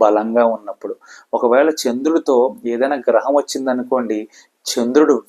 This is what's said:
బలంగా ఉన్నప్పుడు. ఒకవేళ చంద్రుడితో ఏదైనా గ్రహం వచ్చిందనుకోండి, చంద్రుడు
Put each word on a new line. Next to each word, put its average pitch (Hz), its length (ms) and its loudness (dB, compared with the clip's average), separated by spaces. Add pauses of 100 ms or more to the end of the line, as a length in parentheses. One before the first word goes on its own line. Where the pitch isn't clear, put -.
బలంగా 110 400 2 (120)
ఉన్నప్పుడు. 101 380 -12 (420)
ఒకవేళ 123 340 2 (140)
చంద్రుడితో 143 520 0 (380)
ఏదైనా 135 240 -2 (120)
గ్రహం 117 320 2
వచ్చిందనుకోండి, 123 800 -4 (520)
చంద్రుడు 143 420 2 (160)